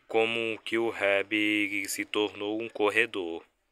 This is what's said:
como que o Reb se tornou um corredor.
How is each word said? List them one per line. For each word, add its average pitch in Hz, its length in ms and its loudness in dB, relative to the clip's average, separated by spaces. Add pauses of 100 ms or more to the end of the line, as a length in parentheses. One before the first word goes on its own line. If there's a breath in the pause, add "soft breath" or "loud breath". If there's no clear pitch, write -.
como 113 560 0
que 113 160 -2
o 113 120 2
Reb 98 420 2 (560)
se - 160 -6
tornou 104 580 -4
um 117 60 -8
corredor. 104 760 -2 (280)